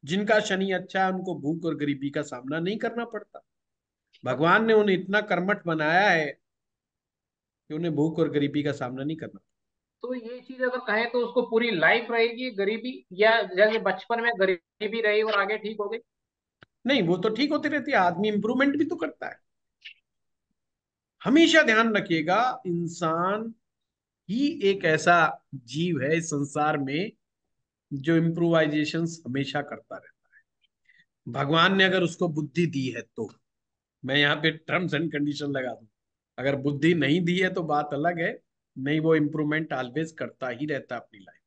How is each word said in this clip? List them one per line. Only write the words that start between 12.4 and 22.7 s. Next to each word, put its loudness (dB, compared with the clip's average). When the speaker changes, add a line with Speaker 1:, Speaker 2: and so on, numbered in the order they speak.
Speaker 2:
गरीबी, -6
या 4
जैसे 2
बचपन -4
में 0
गरीबी -2
रही 2
और 0
आगे -2
ठीक -8
हो -4
गई? -8
Speaker 1:
नहीं, 4
वो 2
तो 0
ठीक 0
होती 0
रहती -2
है, 4
आदमी 2
improvement 0
भी 2
तो -6
करता -8
है। -14
हमेशा 6
ध्यान 4
रखिएगा, 0
इंसान -2